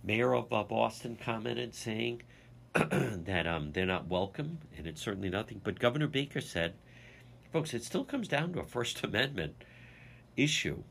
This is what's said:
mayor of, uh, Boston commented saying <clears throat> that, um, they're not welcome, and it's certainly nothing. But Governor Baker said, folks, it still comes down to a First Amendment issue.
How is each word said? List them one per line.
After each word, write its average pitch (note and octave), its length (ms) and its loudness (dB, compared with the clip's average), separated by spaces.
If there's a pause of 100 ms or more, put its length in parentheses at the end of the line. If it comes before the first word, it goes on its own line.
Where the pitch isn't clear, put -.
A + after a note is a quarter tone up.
mayor A#2+ 320 4
of, A#2 180 2
uh, G#2+ 120 4
Boston A2+ 520 0
commented A#2 580 -2
saying A#2 480 -2 (260)
<clears throat> - 260 -20
that, G2+ 720 2
um, D#2 260 0
they're F#2 140 2
not F2+ 200 0
welcome, G2 520 0 (180)
and - 100 -8
it's - 140 -8
certainly G2 300 -2
nothing. G2+ 340 -4
But G2+ 140 -2
Governor C3+ 300 4
Baker C#3+ 340 -2
said, E2+ 320 -2 (800)
folks, D#3 200 0
it A#2 120 -2
still - 200 0
comes B3+ 240 -2
down D#3+ 240 2
to F#2 80 -2
a D#2 60 -6
First - 360 -2
Amendment A2+ 600 0 (720)
issue. C3+ 540 2